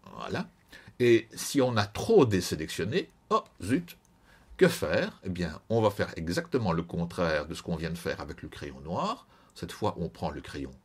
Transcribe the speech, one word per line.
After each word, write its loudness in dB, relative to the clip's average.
Voilà. -6
Et 6
si 0
on 2
a 4
trop 6
désélectionné, -2
oh 2
zut, -2
que 8
faire ? 0
Eh -4
bien, -4
on 2
va 6
faire -4
exactement -2
le 2
contraire -2
de -8
ce -10
qu'on -4
vient -4
de -6
faire -4
avec -10
le -12
crayon -12
noir. -4
Cette -10
fois, -2
on -4
prend -6
le -10
crayon -10